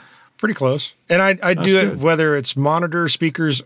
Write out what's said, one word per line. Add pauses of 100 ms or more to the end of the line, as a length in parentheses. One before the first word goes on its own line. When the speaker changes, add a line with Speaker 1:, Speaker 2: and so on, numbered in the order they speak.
(380)
Speaker 1:
Pretty
close. (160)
And
I,
I
Speaker 2:
That's
Speaker 1:
do
it
Speaker 2:
good.
Speaker 1:
whether
it's
monitor
speakers